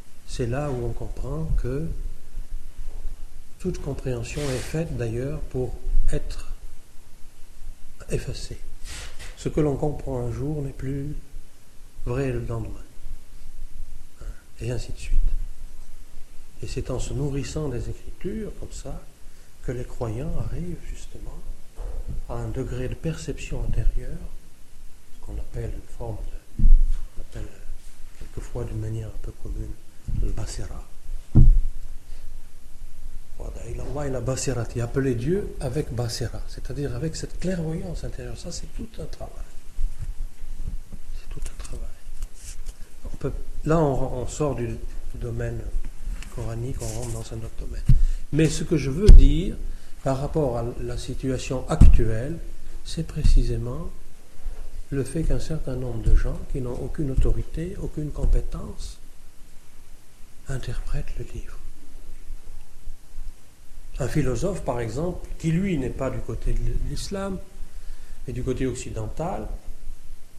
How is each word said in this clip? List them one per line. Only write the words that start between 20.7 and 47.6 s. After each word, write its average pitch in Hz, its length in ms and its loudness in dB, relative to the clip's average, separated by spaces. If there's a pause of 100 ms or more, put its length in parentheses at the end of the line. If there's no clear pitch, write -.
justement - 480 -8 (920)
à 123 60 -6
un 120 140 -4
degré 123 400 -6
de 117 40 -6
perception - 720 -6
intérieure, - 540 2 (960)
ce - 120 -6
qu'on 110 120 -4
appelle 117 360 -4
une - 240 -6
forme 113 200 -6
de, - 460 -2 (540)
on - 40 -2
appelle - 280 -6 (720)
quelquefois - 460 -6
d'une 110 140 -6
manière 110 280 -6
un - 140 -4
peu 113 100 -2 (120)
commune, - 280 -6 (500)
le 107 100 2
basira. 107 520 -2 (2500)
Voilà, 113 180 -6 (140)
il 123 100 -6
a, 139 280 -2
il 131 80 -2
a 123 60 -2
basira, 120 440 -2 (100)
il 120 60 -2
appelait 131 340 0
Dieu 147 440 -2
avec 139 340 -4
basira, 113 540 -4
c'est-à-dire 131 480 -6
avec 160 200 -4
cette - 240 -6
clairvoyance 175 640 -4
intérieure. 123 340 -6
Ça, 170 140 -10
c'est - 240 -8
tout 117 140 -6 (100)
un 156 60 -6
travail. - 260 -8 (1900)
C'est - 100 -6
tout - 160 -4
un - 180 -6
travail. - 160 -6 (1300)
On - 60 -4
peut, 139 160 -4 (320)
là, 160 140 2
on, 131 420 0
on 110 60 -4
sort 143 280 -4
du 113 200 -6 (400)
domaine 117 440 -6 (760)
coranique, 117 460 -6
on 117 60 -6
rentre 120 260 -6
dans 113 200 -8
un 117 60 -8
autre - 200 -8